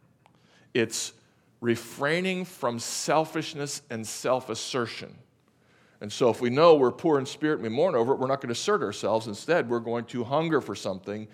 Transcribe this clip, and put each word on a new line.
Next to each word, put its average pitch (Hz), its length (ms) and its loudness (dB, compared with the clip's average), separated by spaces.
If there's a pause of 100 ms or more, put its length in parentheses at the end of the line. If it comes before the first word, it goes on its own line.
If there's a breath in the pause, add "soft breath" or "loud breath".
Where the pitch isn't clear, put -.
(720 soft breath)
It's - 400 -2 (460 soft breath)
refraining 160 840 -2
from 120 320 -4
selfishness 147 1120 -2
and 113 160 -6
self-assertion. - 1080 -4 (840 soft breath)
And 104 100 -10
so 127 180 2
if - 100 0
we 123 120 0
know 160 240 8
we're 127 160 6
poor 156 260 2
in 131 80 -2
spirit 151 300 -2
and 104 80 -6
we 113 60 -4
mourn 151 260 2
over 120 180 4
it, - 60 0
we're 127 80 0
not 135 140 0
gonna 123 100 -4
assert 208 320 0
ourselves. 110 420 0
Instead, 135 420 0
we're 120 120 0
going 117 260 -4
to 123 180 -6
hunger 147 380 2
for 104 140 -6
something, 101 580 -8